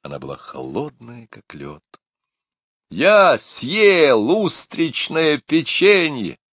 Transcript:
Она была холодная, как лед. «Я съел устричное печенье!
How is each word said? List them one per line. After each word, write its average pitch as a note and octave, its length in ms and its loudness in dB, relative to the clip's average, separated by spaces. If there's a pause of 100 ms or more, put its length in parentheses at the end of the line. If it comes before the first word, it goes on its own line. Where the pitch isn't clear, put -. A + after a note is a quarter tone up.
Она C#2+ 120 -12
была C#2 180 -12
холодная, A#2 880 -12
как - 260 -20
лед. D2 300 -18 (1040)
«Я F3+ 480 4
съел E3 1040 2
устричное D#3+ 960 -2
печенье! D#3 1000 0 (140)